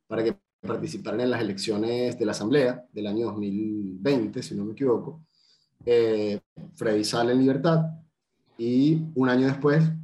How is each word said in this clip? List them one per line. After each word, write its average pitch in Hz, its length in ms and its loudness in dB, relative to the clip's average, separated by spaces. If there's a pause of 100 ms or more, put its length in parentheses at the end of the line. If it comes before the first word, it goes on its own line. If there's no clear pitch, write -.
para 110 160 -2
que 113 120 0 (240)
participaran 110 640 -6
en 127 80 0
las 120 120 -2
elecciones 113 760 -2
de 113 80 -2
la 107 60 0
Asamblea 123 600 0
del 104 140 -8
año 110 220 -2
dos 101 100 -6
mil 104 600 -4
veinte, 110 420 0
si - 140 -10
no 101 100 -6
me 107 60 -6
equivoco. 113 500 -2 (640)
Eh, 110 540 2 (340)
Freddy 107 300 0
sale 120 300 0
en 127 60 4
libertad 160 460 4 (720)
y 139 560 2
un 127 160 2
año 127 160 4
después 147 380 4 (200)